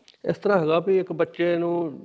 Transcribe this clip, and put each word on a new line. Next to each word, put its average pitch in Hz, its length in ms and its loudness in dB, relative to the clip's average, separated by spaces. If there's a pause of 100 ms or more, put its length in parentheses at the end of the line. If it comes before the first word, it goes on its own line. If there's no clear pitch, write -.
(240)
ਇਸ 170 120 -2
ਤਰ੍ਹਾਂ 202 240 2
ਹੈਗਾ 160 200 2
ਵੀ 190 180 2
ਇੱਕ 180 140 -4
ਬੱਚੇ 170 440 0
ਨੂੰ 170 480 -4